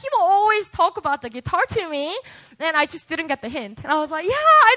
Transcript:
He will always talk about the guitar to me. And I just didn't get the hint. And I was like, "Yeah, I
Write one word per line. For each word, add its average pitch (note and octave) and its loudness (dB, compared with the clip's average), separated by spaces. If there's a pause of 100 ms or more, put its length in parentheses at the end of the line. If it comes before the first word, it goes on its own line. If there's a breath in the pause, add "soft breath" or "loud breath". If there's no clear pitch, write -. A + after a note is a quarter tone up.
He C5+ -12
will G#4+ 2
always G4+ 2
talk F#4 0
about C#4+ -4
the A#3+ -12
guitar D4 -4
to F#4+ -6
me. D4+ -6 (400 soft breath)
And D#4 -4
I D4 2
just - -14
didn't D#4+ -6
get C#4 -6
the A#3+ -12
hint. A3+ -10
And - -8
I D#4 0
was D4+ -4
like, D#4+ -8
"Yeah, D5+ 4 (160)
I C5 4